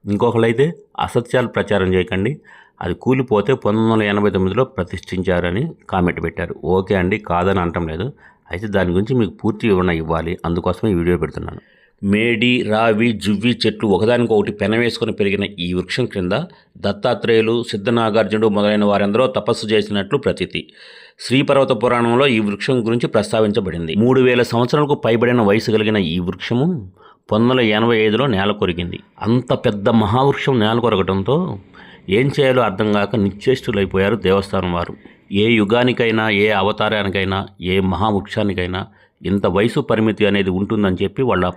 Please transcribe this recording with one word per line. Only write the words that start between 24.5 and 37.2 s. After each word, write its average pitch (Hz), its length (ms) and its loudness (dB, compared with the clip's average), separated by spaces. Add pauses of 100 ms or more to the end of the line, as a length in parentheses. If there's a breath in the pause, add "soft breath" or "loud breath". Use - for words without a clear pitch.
పైబడిన 120 460 2
వయసు 107 300 2
కలిగిన 107 260 2
ఈ 87 220 0
వృక్షము 113 720 -4 (400 soft breath)
పంతొమ్మిది 113 200 2
వందల 127 100 2
ఎనభై 113 360 2
ఐదులో 110 300 2
నేల 101 240 0
కొరిగింది. 90 480 -4 (220)
అంత 123 320 0
పెద్ద 104 360 -2
మహావృక్షం 123 680 2
నేల 110 200 2
కొరగడంతో 107 800 0 (500 loud breath)
ఏం 123 300 2
చేయాలో 131 220 4
అర్థం 104 320 0
కాక 101 220 0
నిశ్చేష్టులైపోయారు 101 1000 0
దేవస్థానం 92 580 0
వారు. 87 200 -4 (380 loud breath)
ఏ 104 180 2
యుగానికైనా, 113 800 2
ఏ 104 200 2
అవతారానికైనా, 98 960 -2 (140)